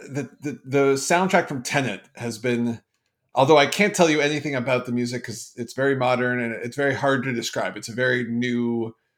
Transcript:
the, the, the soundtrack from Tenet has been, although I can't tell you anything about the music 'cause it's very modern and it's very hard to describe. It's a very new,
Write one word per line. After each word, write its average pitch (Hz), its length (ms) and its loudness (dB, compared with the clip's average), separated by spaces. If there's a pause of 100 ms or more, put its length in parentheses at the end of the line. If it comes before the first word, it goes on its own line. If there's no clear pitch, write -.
the, 139 260 -6 (120)
the, 139 240 -6
the 135 300 4
soundtrack 180 540 2
from 131 140 -6
Tenet 120 400 -2 (140)
has 117 200 -8
been, 120 460 -2 (520)
although 135 220 8
I 143 100 6
can't 202 280 0
tell 170 160 4
you 151 100 2
anything 147 360 -2
about 123 300 -2
the 123 60 -6
music 120 320 -4
'cause - 320 -12
it's 117 160 -10
very 139 220 0
modern 123 460 0
and 117 120 -4
it's 117 240 -8
very 139 180 0
hard 135 300 0
to 131 80 -4
describe. 107 440 -4
It's 104 120 -14
a 110 60 -12
very 123 300 0
new, 117 680 -2 (240)